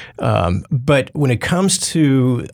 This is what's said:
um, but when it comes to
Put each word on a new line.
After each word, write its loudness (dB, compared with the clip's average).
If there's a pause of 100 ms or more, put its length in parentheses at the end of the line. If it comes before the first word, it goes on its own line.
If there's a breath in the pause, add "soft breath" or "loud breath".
(200 loud breath)
um, 0
but 0
when 0
it 0
comes 0 (160)
to 2